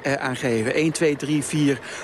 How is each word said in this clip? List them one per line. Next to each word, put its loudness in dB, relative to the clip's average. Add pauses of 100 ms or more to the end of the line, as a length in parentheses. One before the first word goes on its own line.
eh, 0
aan -4
geven. 0
Eén, 2
twee, 2
drie, 0
vier 2 (260)